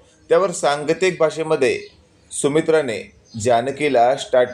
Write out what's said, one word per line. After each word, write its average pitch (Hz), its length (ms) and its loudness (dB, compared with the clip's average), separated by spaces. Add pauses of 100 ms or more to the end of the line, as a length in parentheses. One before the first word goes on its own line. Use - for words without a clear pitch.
(300)
त्यावर 170 220 2
सांकेतिक 156 680 -2
भाषेमध्ये 156 600 0 (520)
सुमित्राने 151 840 0 (280)
जानकीला 123 720 2
start 127 420 0